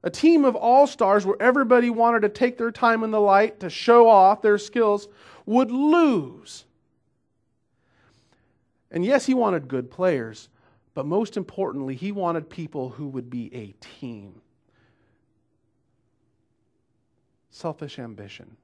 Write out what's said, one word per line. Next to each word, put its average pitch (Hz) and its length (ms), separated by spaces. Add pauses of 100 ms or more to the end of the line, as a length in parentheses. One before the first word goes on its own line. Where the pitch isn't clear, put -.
a 175 60
team 311 340
of 247 120
all-stars 226 680
where 196 160
everybody 247 480
wanted 233 340
to 208 60
take 247 280
their 233 140
time 226 340
in 220 60
the 214 100
light 208 400
to 180 80
show 240 400
off 202 320
their 208 160
skills, 208 500 (380)
would 233 260
lose. 269 960 (2250)
And 175 140
yes, 262 200
he 262 80
wanted 190 360
good 127 200
players, 131 600 (440)
but 135 120
most 208 320
importantly, 143 580
he 175 160
wanted 170 380
people 147 400
who 127 180
would 127 220
be 120 240
a 107 200 (260)
team. 104 420 (3000)
Selfish 151 480
ambition. 104 680